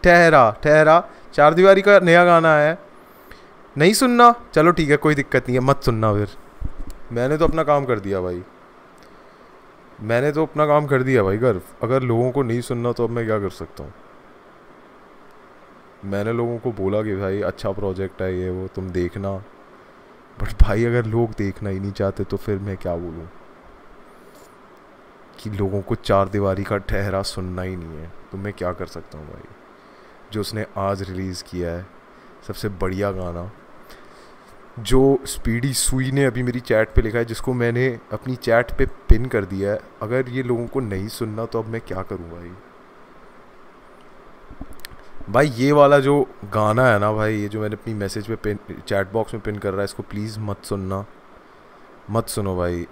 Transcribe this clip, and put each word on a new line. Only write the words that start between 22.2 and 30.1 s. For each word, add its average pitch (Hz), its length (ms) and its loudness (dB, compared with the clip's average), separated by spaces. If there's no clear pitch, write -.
तो 101 120 -6
फिर 98 220 -4
मैं 98 180 -8
क्या 87 200 -6
बोलूँ 85 340 -10
कि 110 120 -12
लोगों 98 320 -4
को 113 120 -6
चार 98 340 2
दीवारी 98 360 -2
का 104 120 -4
ठहरा 101 460 -2
सुनना 92 400 -8
ही 92 140 -8
नहीं 82 220 -14
है, 82 140 -14
तो 95 60 -10
मैं 101 140 -8
क्या 90 200 -6
कर 90 140 -8
सकता 82 320 -16
हूँ 76 80 -16
भाई? 82 160 -18